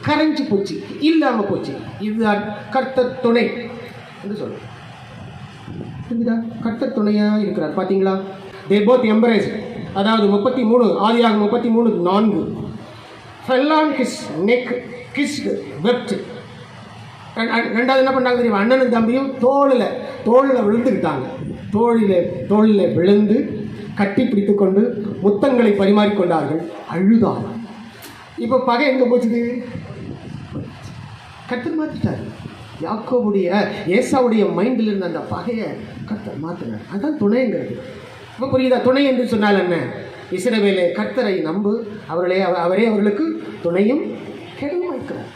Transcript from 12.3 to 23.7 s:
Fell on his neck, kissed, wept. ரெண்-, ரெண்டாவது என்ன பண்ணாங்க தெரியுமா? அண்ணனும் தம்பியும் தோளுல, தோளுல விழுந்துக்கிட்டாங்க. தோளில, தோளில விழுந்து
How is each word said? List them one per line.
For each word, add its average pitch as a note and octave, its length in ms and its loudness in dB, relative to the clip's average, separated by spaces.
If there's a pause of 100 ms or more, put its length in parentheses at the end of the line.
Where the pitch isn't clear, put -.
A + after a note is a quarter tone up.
Fell C4 220 2
on D#4 220 4
his B3+ 160 0 (380)
neck, B3 380 0 (320)
kissed, G2+ 440 -2 (240)
wept. A#3 340 0 (1160)
ரெண்-, A3+ 400 -2
ரெண்டாவது B3+ 200 4
என்ன C4 140 6
பண்ணாங்க B3+ 240 2
தெரியுமா? A3+ 240 2
அண்ணனும் B3 320 4
தம்பியும் A#3 420 2
தோளுல, C4 520 4 (420)
தோளுல C4 300 6
விழுந்துக்கிட்டாங்க. G3+ 680 2 (500)
தோளில, G#3 540 4 (220)
தோளில G#3+ 460 4
விழுந்து G#3 720 4 (280)